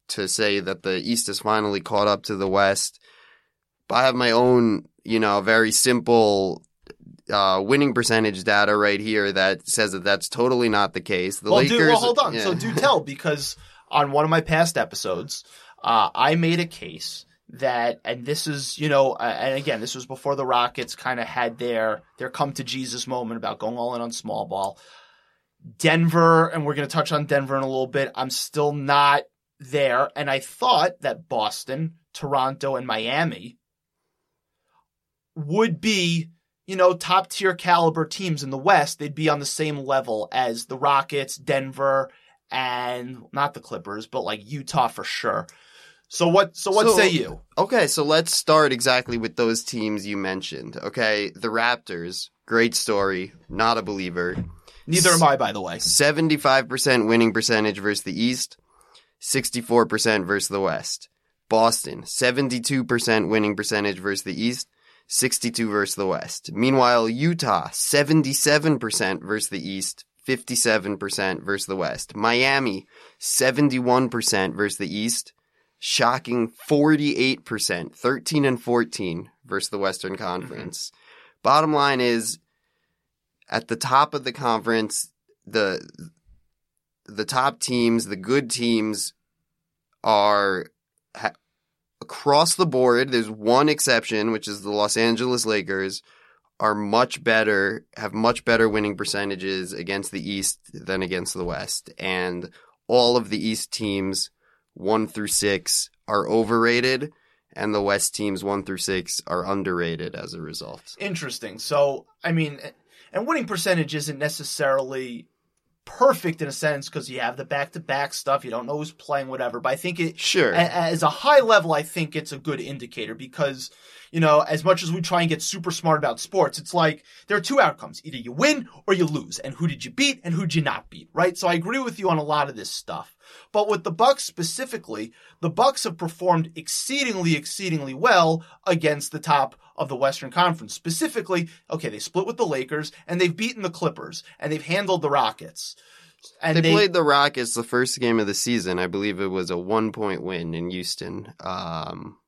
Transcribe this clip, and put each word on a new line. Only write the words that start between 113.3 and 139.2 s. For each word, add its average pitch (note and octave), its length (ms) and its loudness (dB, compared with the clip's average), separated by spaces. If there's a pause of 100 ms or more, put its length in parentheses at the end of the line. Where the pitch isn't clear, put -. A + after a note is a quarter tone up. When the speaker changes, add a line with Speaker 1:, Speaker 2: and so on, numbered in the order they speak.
Speaker 2:
percentage E3+ 480 -2
isn't D3 240 -6
necessarily C3+ 1080 -4 (580)
perfect E3+ 560 0
in D3 60 -4
a C#3 40 -8
sense C#3+ 380 -2
'cause C#3 200 -8
you B2+ 100 -10
have B2 180 -4
the C3+ 80 -8
back-to-back C#3+ 680 -4
stuff. C3+ 280 -2
You B2+ 60 -12
don't A#2 160 -6
know C#3+ 120 -4
who's D3+ 140 -8
playing, C#3 360 -6
whatever. B2 320 -6
But C3 140 -2
I - 20 -2
think E3+ 240 -6
it, D#3+ 200 -4
Speaker 1:
Sure. D3 320 4
Speaker 2:
a-, F2 60 0
as E3+ 460 2
a D3+ 60 4
high C#4 320 6
level, G3+ 320 4
I D3 100 2
think D#3+ 320 -6
it's D#3 160 -6
a C#3+ 80 -12
good C#3 200 -4
indicator A#2 540 -10
because, C3 560 -6 (420)
you E3 80 -2
know, D3+ 200 6
as D#3 240 0
much F3+ 180 4
as E3 100 -6
we F3+ 100 -2
try F3 200 0
and E3 80 0
get D3+ 140 -2
super F3+ 260 -6
smart D#3+ 300 0
about C3 200 -2
sports, F3 380 0
it's - 160 -12
like D#3+ 300 0 (240)
there G#3 100 0
are G3 40 -2
two C#4 180 0
outcomes. D3+ 440 0
Either C3+ 140 -14
you A#2+ 140 -12
win A#3+ 360 0 (200)
or G3 80 4
you F3 100 2
lose. D3 320 -4
And C3+ 160 -10
who E3+ 140 -2
did - 180 -6
you B2 60 -12
beat C4+ 320 0
and E3+ 100 -4
who F3 80 -2
did D#3 140 -2
you E3 80 2
not A2 260 -6
beat, - 240 -20
right? F3+ 240 0
So F#3 100 -2
I F3 60 2
agree F#3 260 -2
with A#3 200 -6
you F#3+ 100 0
on D#3+ 80 2
a D3+ 60 -2
lot D3 260 0
of B2 60 -14
this G2+ 160 -12
stuff. - 440 -12 (360)
But G#3 160 2
with F#3+ 160 0
the F3+ 80 -4
Bucks B3+ 320 4
specifically, A3+ 880 -8 (300)
the E3 80 -2
Bucks B3 340 2
have E3+ 140 -6
performed E3 580 0
exceedingly, F#3+ 800 -2
exceedingly D3 580 -4
well E3 500 4 (220)
against D3+ 460 0
the D#3 80 -8
top D#3 360 0 (200)